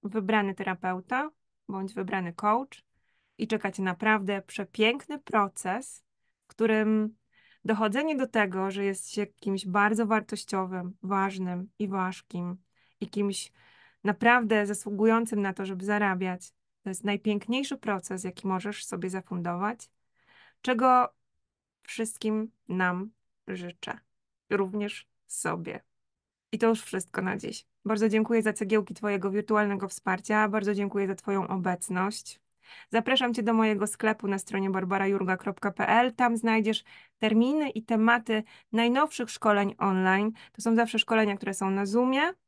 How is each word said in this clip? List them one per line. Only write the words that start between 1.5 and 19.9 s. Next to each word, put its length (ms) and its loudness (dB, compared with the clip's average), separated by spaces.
bądź 240 -8
wybrany 400 -4
coach 500 0
i 100 -4
czeka 240 -2
cię 120 -6
naprawdę 580 0
przepiękny 800 -2
proces, 840 -2
w 40 -20
którym 680 2
dochodzenie 500 0
do 120 0
tego, 440 0
że 120 -4
jest 260 -4
się 160 -4
kimś 420 -4
bardzo 380 4
wartościowym, 1000 -2
ważnym 680 -2
i 80 -2
ważkim 680 -6
i 60 -8
kimś 440 -4
naprawdę 600 4
zasługującym 760 2
na 120 -2
to, 120 -6
żeby 200 -6
zarabiać, 680 -2
to 60 -8
jest 140 -8
najpiękniejszy 720 -2
proces, 460 -6
jaki 240 -8
możesz 380 -4
sobie 240 -6
zafundować, 800 -6